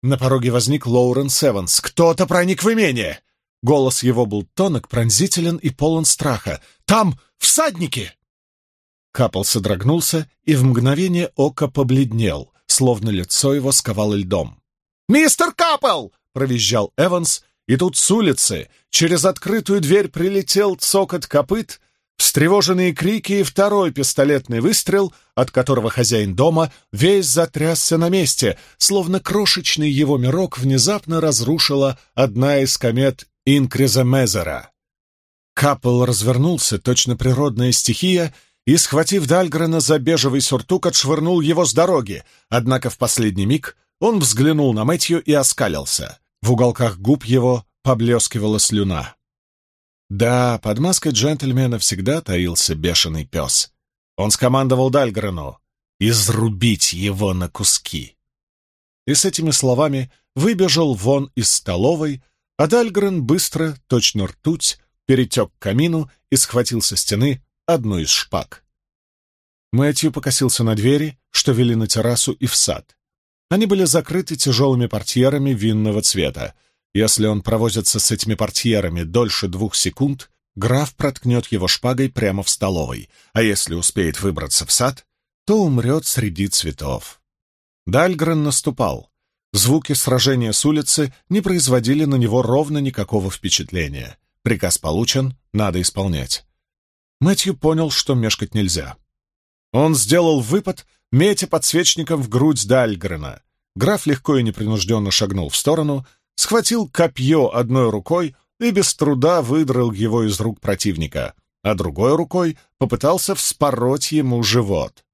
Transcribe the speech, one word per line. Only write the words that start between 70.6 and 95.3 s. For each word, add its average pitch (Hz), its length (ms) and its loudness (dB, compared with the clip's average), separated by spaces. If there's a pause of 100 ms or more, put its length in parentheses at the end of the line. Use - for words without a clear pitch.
на 110 120 2
двери, 135 440 0 (120)
что - 200 0
вели 117 240 2
на 110 120 -2
террасу 117 440 0
и - 140 -4
в 120 100 -2
сад. - 420 -4 (520)
Они 202 160 2
были 190 200 2
закрыты 156 500 -2
тяжёлыми 131 520 2
портьерами 131 640 0
винного 107 500 0
цвета. 69 520 -2 (400)
Если 107 340 2
он 104 140 0
провозится 110 580 0
с - 120 0
этими 110 220 -2
портьерами 101 720 -2
дольше 101 440 -2
двух 92 280 -4
секунд, 135 540 -4 (260)
граф 123 400 -2
проткнёт 123 520 -2
его 95 200 -2
шпагой 127 420 -2
прямо 101 340 -2
в - 60 -6
столовой, 76 600 -4 (240)
а 113 80 0
если 101 340 0
успеет 87 460 -2
выбраться 87 440 -4
в - 60 -4
сад, 131 340 -2 (400)
то 208 180 2
умрёт 139 420 0
среди 98 420 -2
цветов. 71 720 -6 (640)
Дальгрен 156 580 0
наступал. 127 680 -2 (440)
Звуки 127 400 2
сражения 127 580 0
с - 140 -2
улицы 147 480 0 (160)
не 196 100 0
производили 139 640 0
на 139 120 0
него 120 260 2
ровно 143 380 0
никакого 107 520 -2
впечатления. 71 840 -6 (240)
Приказ 101 360 -2
получен, 117 600 -2 (160)